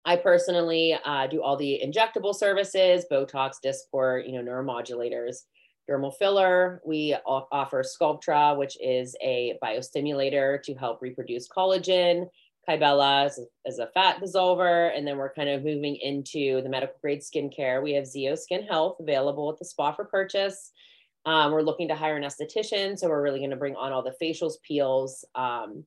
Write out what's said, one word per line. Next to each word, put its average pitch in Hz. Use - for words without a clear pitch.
I 175
personally, 175
uh, 139
do 151
all 139
the 139
injectable 202
services, 190
Botox, 135
Dysport, 131
you 127
know, 123
neuromodulators, 123
dermal 139
filler. 180
We 151
o-, 135
offer 139
Sculptra, 147
which 139
is 127
a 123
biostimulator 139
to 147
help 127
reproduce 123
collagen. 180
Kybella 143
is, 139
is 127
a 117
fat 180
dissolver. 180
And 147
then 143
we're 135
kind 147
of 139
moving 147
into 135
the 131
medical 131
grade 143
skincare. 139
We 147
have 139
Zeo 135
Skin 180
Health 180
available 147
at 156
the 175
spa 147
for 208
purchase. 196
Um, 156
we're 156
looking 160
to 156
hire 156
an 143
esthetician. 196
So 175
we're 147
really 139
gonna 139
bring 139
on 131
all 131
the 175
facials, 160
peels, 131
um, 120